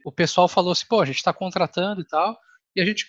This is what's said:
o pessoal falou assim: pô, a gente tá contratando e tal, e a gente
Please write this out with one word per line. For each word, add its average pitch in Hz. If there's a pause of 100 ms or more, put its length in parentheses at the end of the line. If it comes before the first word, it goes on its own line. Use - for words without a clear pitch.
o 143
pessoal 180
falou 180
assim: -
pô, 226
a 170
gente 135
tá 180
contratando 185
e -
tal, 180 (400)
e 190
a 175
gente 208